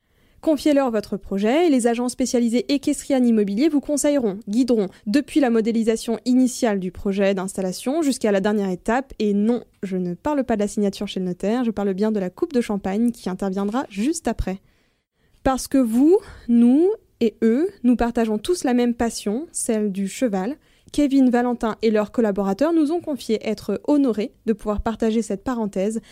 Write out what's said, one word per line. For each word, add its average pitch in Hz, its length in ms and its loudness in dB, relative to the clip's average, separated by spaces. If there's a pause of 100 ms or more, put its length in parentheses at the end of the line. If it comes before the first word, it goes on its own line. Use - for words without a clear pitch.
(420)
Confiez-leur 277 480 2
votre 214 280 -4
projet 220 500 0
et - 20 4
les 254 160 2
agents 240 240 0
spécialisés 240 640 0
Equestrian 277 500 0
Immobilier 220 460 2
vous 294 100 2
conseilleront, 277 680 0
guideront 226 400 2 (180)
depuis 277 340 0
la 254 120 2
modélisation 226 720 0
initiale 247 540 2
du 180 120 -6
projet 196 440 0
d'installation 190 680 -4
jusqu'à 254 300 0
la 196 100 2
dernière 208 300 0
étape. 233 480 -2
Et 208 160 0
non, 220 280 0 (200)
je 190 140 -6
ne 175 180 -4
parle 294 280 -2
pas 226 120 -2
de 202 60 -2
la 208 60 0
signature 202 400 -2
chez 196 120 -8
le 185 80 -4
notaire, 202 360 -2
je 226 60 0
parle 202 240 -2
bien 208 180 0
de 214 80 -2
la 180 120 -4
coupe 339 220 -6
de 240 80 2
champagne 208 500 -2
qui - 180 -8
interviendra 202 600 -4
juste 226 380 -4
après. 196 340 -6 (840)
Parce 262 240 -2
que 277 120 0
vous, 262 380 4 (300)
nous 240 420 6 (300)
et 220 240 0
eux, 254 260 2 (140)
nous 240 120 4
partageons 226 440 0
tous 349 240 -2
la 254 100 2
même 240 220 2
passion, 233 560 -4
celle 214 400 -2
du 196 160 -4
cheval. 196 480 -2 (360)
Kevin, 269 380 4
Valentin 240 540 0
et 220 80 4
leurs 208 200 0
collaborateurs 202 640 0
nous 311 180 2
ont 349 80 -2
confié 247 480 -4
être 208 400 -4
honorés 262 460 2 (140)
de 226 60 0
pouvoir 208 280 -4
partager 220 400 0
cette 202 220 -8
parenthèse 220 580 -4 (100)